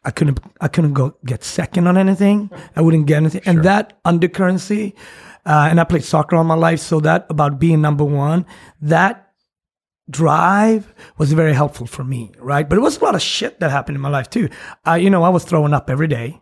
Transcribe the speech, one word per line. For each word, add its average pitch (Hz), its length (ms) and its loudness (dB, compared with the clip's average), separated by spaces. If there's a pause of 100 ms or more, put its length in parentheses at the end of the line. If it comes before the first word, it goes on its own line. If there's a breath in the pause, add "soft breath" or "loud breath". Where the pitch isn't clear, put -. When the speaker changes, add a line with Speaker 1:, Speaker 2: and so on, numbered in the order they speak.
Speaker 1:
I 123 60 -6
couldn't, 139 280 -2 (220)
I 156 80 -4
couldn't 151 240 0
go 135 220 -2 (100)
get 123 180 -8
second - 440 -2
on 180 100 4
anything. 196 520 2 (280 loud breath)
I 156 40 0
wouldn't 165 260 4
get 151 100 2
anything. 160 240 -2
Speaker 2:
Sure. 190 120 0
Speaker 1:
And 160 100 4
that 202 420 0
undercurrency, 185 880 -2 (520 loud breath)
uh, 151 240 4
and 170 120 4
I - 20 2
played 165 220 -2
soccer 165 320 0
all 165 80 2
my 165 100 0
life, 165 240 0
so 156 220 -2
that 160 280 0
about 147 300 -2
being 160 220 2
number 147 240 0
one, 147 400 -2 (360 loud breath)
that 165 500 0 (760)
drive 175 840 0 (240 loud breath)
was 147 160 0
very 156 200 2
helpful 139 340 -2
for - 160 -12
me, 123 360 -8
right? 147 280 -4
But 165 100 2
it 220 40 4
was 302 160 0
a - 60 -2
lot 415 120 0
of 160 60 -2
shit - 380 -6
that 160 120 -2
happened 143 240 -4
in 139 60 -8
my 139 80 -6
life 139 200 -4
too. 202 200 -2 (360 loud breath)
I, 165 120 2
you 185 120 4
know, 185 140 4
I 175 60 4
was 175 140 0
throwing 151 300 0
up 135 160 -2
every 139 180 -2
day. 127 340 -6